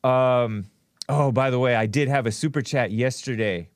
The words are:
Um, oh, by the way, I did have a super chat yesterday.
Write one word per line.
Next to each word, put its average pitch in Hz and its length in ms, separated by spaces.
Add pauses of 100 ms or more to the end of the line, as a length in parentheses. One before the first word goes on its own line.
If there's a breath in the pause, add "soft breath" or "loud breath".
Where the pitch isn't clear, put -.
Um, 123 600 (440)
oh, 143 220
by 131 180
the 123 100
way, 123 160
I 110 120
did 131 200
have 135 180
a 113 60
super 147 300
chat 120 300
yesterday. 110 840